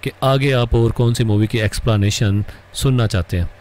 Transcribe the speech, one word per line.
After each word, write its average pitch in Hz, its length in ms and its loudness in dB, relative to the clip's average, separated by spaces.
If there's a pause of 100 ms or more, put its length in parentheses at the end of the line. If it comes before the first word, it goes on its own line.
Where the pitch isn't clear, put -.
कि 135 80 -6 (120)
आगे 135 300 2
आप 120 220 0
और 117 180 2
कौन 120 220 0
सी 120 100 0
movie 107 220 2
की 117 120 -2
explanation 104 840 0 (300)
सुनना 127 320 0
चाहते 95 300 -4
हैं। 85 140 -2 (100)